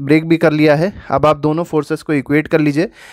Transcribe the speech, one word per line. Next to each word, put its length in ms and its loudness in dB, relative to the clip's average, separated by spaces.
ब्रेक 280 0
भी 80 2
कर 160 2
लिया 240 2
है, 160 -2
अब 160 0
आप 120 2
दोनों 260 -2
फोर्सेस 380 -6
को 120 -6
इक्वेट 340 -2
कर 120 0
लीजिए। 300 -2